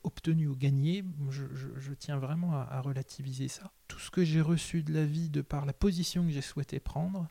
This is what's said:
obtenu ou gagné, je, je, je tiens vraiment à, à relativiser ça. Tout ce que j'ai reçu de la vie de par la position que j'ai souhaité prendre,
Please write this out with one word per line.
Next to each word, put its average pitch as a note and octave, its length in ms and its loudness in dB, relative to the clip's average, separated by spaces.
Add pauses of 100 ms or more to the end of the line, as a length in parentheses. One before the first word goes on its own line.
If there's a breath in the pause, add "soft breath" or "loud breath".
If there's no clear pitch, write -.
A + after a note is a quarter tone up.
obtenu E3 440 2
ou C#3 80 0
gagné, C#3 480 2 (280)
je, C#3 240 -6
je, C3+ 140 -8 (100)
je C#3 160 -8
tiens C#3+ 240 -4
vraiment D#3+ 340 0
à, C3+ 180 0
à C3 120 -2
relativiser C3+ 640 -4
ça. - 240 -12 (160)
Tout - 100 -12
ce - 120 -12
que F#3 140 4
j'ai D#3+ 180 6
reçu E3 400 2
de D3+ 100 -2
la D#3 140 4
vie D#3 240 0
de D3 100 0
par C#3+ 240 -2
la C#3+ 80 -2
position F3+ 500 2
que E3+ 80 4
j'ai C#3+ 120 0
souhaité C#3 380 -4
prendre, F3 500 -2